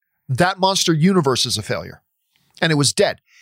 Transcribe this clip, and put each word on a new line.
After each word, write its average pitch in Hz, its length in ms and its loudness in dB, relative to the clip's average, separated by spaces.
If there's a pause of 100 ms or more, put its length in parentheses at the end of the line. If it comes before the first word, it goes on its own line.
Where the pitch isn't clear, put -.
(280)
that 175 300 0
monster 185 360 0
universe 156 520 2
is 113 140 -6
a - 20 -10
failure. 90 400 -8 (580)
And 165 120 0
it 156 40 2
was 143 160 0
dead. 185 300 -2 (200)